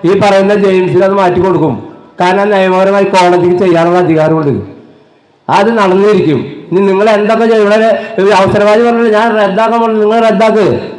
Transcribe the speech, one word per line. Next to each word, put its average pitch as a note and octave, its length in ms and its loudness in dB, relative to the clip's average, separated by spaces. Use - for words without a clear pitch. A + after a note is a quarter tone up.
ഈ F3+ 40 2
പറയുന്ന G3 320 2
ജെയിംസിന് F#3 440 0
അത് G3 120 -2
മാറ്റി F3+ 240 0
കൊടുക്കും. D#3+ 300 -2
കാരണം G3 320 0
നിയമപരമായി F#3+ 640 0
കോടതിക്ക് F3 480 2
ചെയ്യാനുള്ള E3+ 420 0
അധികാരമുണ്ട്. D#3 500 0
അത് G3+ 220 0
നടന്നിരിക്കും. F#3+ 600 0
ഇനി F3+ 100 0
നിങ്ങൾ G3 160 0
എന്തൊക്കെ A3+ 340 0
ചെയ്യും, A3 160 2
ഇവിടെ G#3+ 240 2
ഒരു G3 180 2
അവസരവാദി G#3 480 2
പറഞ്ഞിട്ട് A#3 320 0
ഞാൻ A3+ 100 0
റദ്ദാക്കാൻ A3 400 0
പറഞ്ഞു, A3 220 -2
നിങ്ങൾ A3+ 240 0
റദ്ദാക്ക് G#3+ 380 2